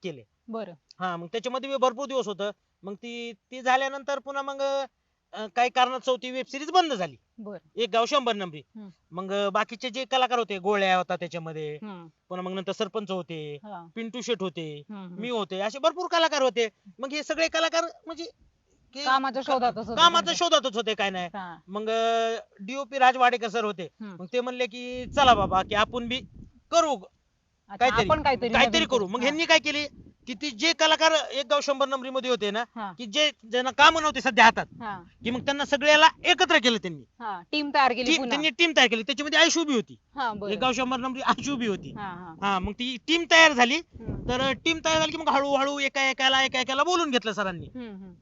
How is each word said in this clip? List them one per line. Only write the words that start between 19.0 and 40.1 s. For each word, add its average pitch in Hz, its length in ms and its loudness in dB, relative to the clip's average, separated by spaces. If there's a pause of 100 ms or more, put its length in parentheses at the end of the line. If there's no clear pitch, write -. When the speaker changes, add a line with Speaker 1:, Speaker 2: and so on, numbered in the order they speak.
Speaker 2:
कामाच्या 269 400 0
Speaker 1:
का-, 262 100 -2
Speaker 2:
शोधातच 240 240 0
होते 233 240 -2
Speaker 1:
कामाच्या 339 340 4
Speaker 2:
सगळे. 339 140 2
Speaker 1:
शोधातच 269 260 2
होते 220 180 -2
काय 196 160 -2
नाही. 180 160 -4
Speaker 2:
हा. 175 420 -12
Speaker 1:
मग, 208 220 -6
अं, 226 460 0 (240)
डीओपी 254 380 -8
राज 254 200 6
वाडेकर 240 300 2
सर 214 160 -2
होते. 190 200 -4
Speaker 2:
हम्म. 190 360 -14
Speaker 1:
मग 180 140 -12
ते 247 80 0
म्हणले 247 240 -4
की 247 400 -8
"चला 247 280 6
बाबा, 190 280 2
की 208 140 -4
आपण 233 320 0
बी 247 140 -4 (500)
करू 311 240 4
Speaker 2:
अच्छा, - 800 -16
Speaker 1:
काहीतरी, 226 340 4
Speaker 2:
आपण 311 120 2
काहीतरी 254 280 0
Speaker 1:
काहीतरी 254 280 4
Speaker 2:
नवीन 320 100 2
Speaker 1:
करू." 262 100 2
Speaker 2:
करू. 196 100 0
Speaker 1:
मग 208 100 -4
Speaker 2:
हा. 247 60 -4
Speaker 1:
ह्यांनी 302 220 0
काय 320 140 6
केली 294 280 -4 (400)
की 247 60 -8
ती 285 180 -8
जे 262 220 0
कलाकार 320 380 4
एक 285 340 -2
गाव 285 160 2
शंभर 277 260 0
नंबरी 262 220 -4
मध्ये 254 200 -4
होते 208 220 -2
ना, 220 120 -2 (120)
Speaker 2:
हा. 202 220 -10
Speaker 1:
की 240 80 -12
जे 285 260 2 (200)
ज्यांना 254 200 -2
कामं 320 300 6
नव्हती 294 200 0
सध्या 226 240 6
हातात, 220 200 6 (160)
Speaker 2:
हा. 196 220 -10 (200)
Speaker 1:
की 220 60 -4
मग 247 160 -4
त्यांना 277 200 -2
सगळ्याला 302 420 6 (180)
एकत्र 349 320 4
केलं 233 200 4
त्यांनी. 165 240 -8 (180)
Speaker 2:
हा, 202 220 -8 (100)
टीम 294 220 -4
तयार 277 180 4
केली 233 120 -4
Speaker 1:
टीम, 294 120 2
Speaker 2:
पुन्हा. 269 140 0
Speaker 1:
त्यांनी 302 200 0
टीम 320 280 2
तयार 254 100 8
केली. 220 160 -2
त्याच्यामध्ये 285 360 -2
आयशू 330 240 4
बी 294 120 0
होती. 165 200 -2 (200)